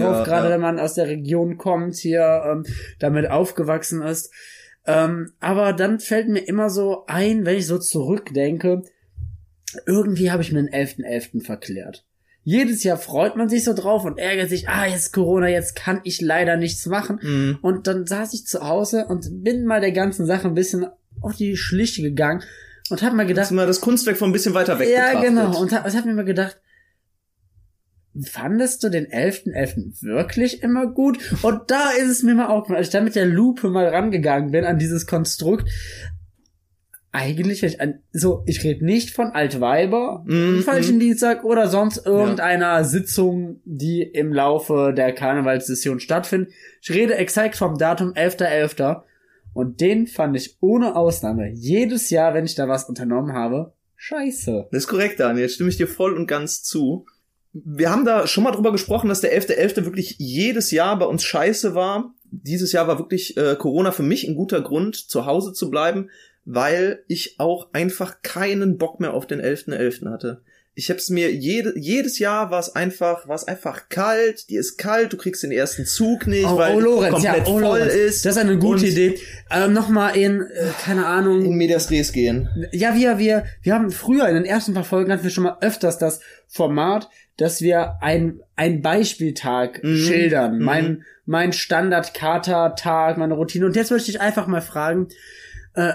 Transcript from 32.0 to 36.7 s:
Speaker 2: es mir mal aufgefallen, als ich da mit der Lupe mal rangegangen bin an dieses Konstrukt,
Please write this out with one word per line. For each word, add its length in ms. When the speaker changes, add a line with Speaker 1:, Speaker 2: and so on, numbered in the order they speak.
Speaker 2:
es 140
mir 120
mal 120
aufgefallen, 300
als 100
ich 60
da 80
mit 140
der 100
Lupe 440
mal 180
rangegangen 640
bin 140
an 120
dieses 300
Konstrukt, 600